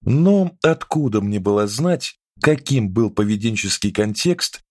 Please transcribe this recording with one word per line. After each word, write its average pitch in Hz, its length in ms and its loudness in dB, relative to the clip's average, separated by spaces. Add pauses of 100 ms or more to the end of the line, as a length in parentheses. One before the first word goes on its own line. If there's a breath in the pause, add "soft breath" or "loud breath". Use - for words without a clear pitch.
Но 180 600 2
откуда 151 580 0
мне 104 180 -2
было 104 280 2
знать, 139 480 -2 (260)
каким 135 480 2
был 104 220 0
поведенческий 104 800 -2
контекст 107 800 -2